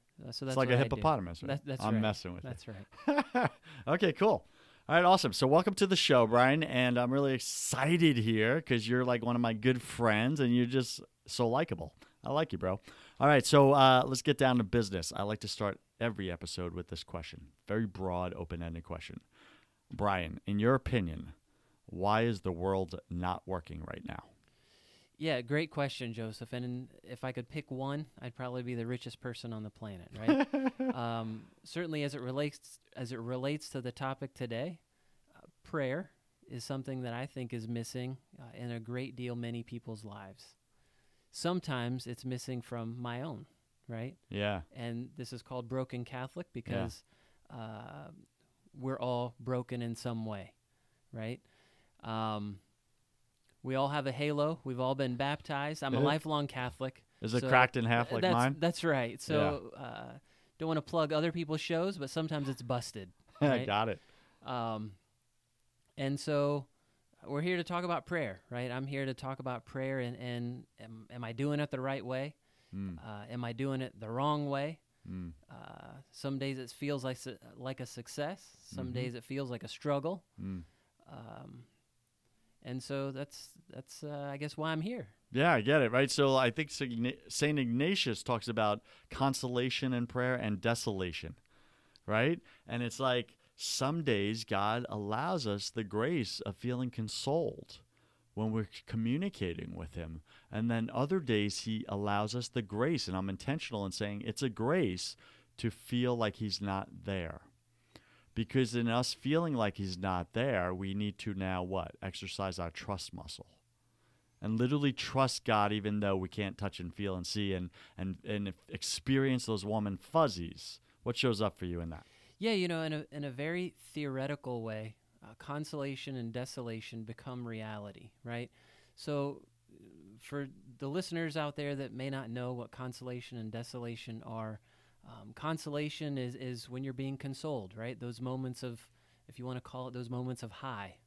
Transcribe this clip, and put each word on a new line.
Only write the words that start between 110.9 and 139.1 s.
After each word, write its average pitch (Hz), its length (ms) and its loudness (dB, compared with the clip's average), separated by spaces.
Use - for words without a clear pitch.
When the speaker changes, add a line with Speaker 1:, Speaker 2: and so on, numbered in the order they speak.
Speaker 2:
need 104 260 -2
to 104 140 -4
now 92 300 0
what? 92 400 -4
Exercise 95 560 -4
our 85 100 -4
trust - 440 -8
muscle. - 340 -12
And 110 200 0
literally 139 340 4
trust - 520 0
God 104 280 4
even 104 280 0
though 98 140 4
we 92 140 -2
can't 101 300 -4
touch 101 200 -4
and 87 140 -8
feel 98 220 -2
and 87 100 -6
see 101 280 0
and, 90 180 -4
and, 92 260 -4
and 104 300 -2
experience 131 800 0
those 104 180 -2
warm 107 220 0
and 95 120 -4
fuzzies. 98 800 0
What 120 160 -4
shows 113 240 2
up 104 160 0
for 95 80 -6
you 87 160 -4
in 82 80 -6
that? 78 160 -12
Speaker 1:
Yeah, 226 140 0
you 185 160 2
know, 165 160 -2
in 156 100 -2
a, 151 180 -4
in 147 120 -8
a 139 80 -4
very 165 420 -4
theoretical 135 640 -4
way, 110 340 -6
uh, 110 160 -20
consolation 143 760 -6
and 117 160 -4
desolation 117 720 -8
become 123 440 -10
reality, 107 640 -10
right? 120 280 -6
So, 143 460 -4
uh, - 60 -20
for 143 280 -6
the 139 100 -8
listeners 165 480 -4
out 147 200 -2
there 143 200 -4
that 135 160 -6
may 131 200 -6
not 135 180 -6
know 123 240 -4
what 120 160 -8
consolation 123 720 -10
and 110 120 -6
desolation 117 720 -8
are, 110 360 -8
um, 110 260 -18
consolation 151 840 -4
is, 123 160 -4
is 123 340 -8
when 127 140 -6
you're 135 100 -4
being 135 240 -4
consoled, 131 580 -6
right? 113 240 -8
Those 120 220 -8
moments 127 400 -4
of, 120 260 -8